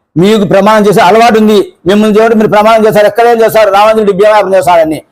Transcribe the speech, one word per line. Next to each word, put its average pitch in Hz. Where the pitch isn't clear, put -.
మీకు 202
ప్రమాణం 202
చేసే 208
అలవాటు 214
ఉంది, 214
మిమ్మల్ని 208
చేయడం 226
మీరు 214
ప్రమాణం 214
చేస్తారు, 208
ఎక్కడేం 233
చేస్తారు, 214
రామాంజరెడ్డి 214
బియ్యం 208
వ్యాపారం 196
చేస్తారని. 170